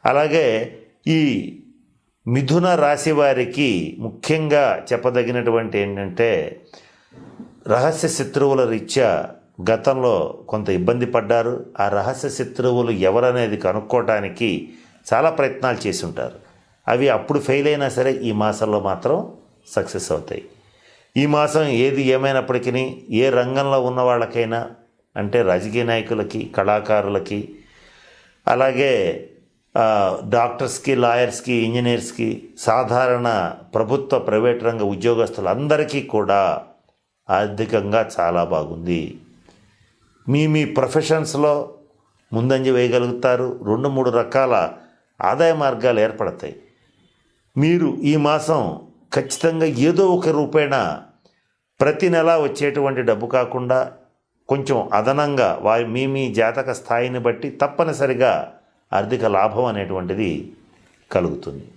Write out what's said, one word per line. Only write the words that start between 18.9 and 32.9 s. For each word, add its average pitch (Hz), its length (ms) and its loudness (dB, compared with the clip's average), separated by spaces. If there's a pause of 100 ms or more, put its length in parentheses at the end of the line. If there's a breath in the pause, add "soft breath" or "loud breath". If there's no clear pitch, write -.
సక్సెస్ - 440 -4
అవుతాయి. - 340 -8 (720 soft breath)
ఈ 139 80 2
మాసం 147 380 2
ఏది 135 380 0
ఏమైనప్పటికీ 131 1080 0
ఏ 123 200 2
రంగంలో 131 520 0
ఉన్న 127 200 -2
వాళ్ళకైనా, 117 680 -2 (480)
అంటే 104 240 0
రాజకీయ 104 420 0
నాయకులకి, 113 640 -2 (120)
కళాకారులకి, 104 1000 0 (920 loud breath)
అలాగే, 127 800 2 (520)
ఆ, 104 400 2 (120)
డాక్టర్స్కి, 123 680 0
లాయర్స్కి, 120 580 0
ఇంజనీర్స్కి, 117 1040 -2
సాధారణ 120 960 0 (180)